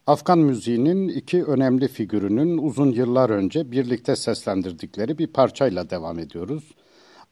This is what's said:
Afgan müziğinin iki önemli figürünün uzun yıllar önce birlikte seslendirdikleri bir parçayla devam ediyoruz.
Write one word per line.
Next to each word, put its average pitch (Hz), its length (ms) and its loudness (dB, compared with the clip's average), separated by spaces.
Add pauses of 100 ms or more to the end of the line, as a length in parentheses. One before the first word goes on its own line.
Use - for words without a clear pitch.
Afgan 156 320 4
müziğinin 139 680 2
iki 170 360 -2
önemli 131 440 2
figürünün 107 720 0
uzun 139 340 0
yıllar 123 380 2
önce 110 420 -2
birlikte 123 440 0
seslendirdikleri 101 1000 -4
bir 160 100 -2
parçayla 104 600 0
devam 82 300 -6
ediyoruz. 90 520 -10 (600)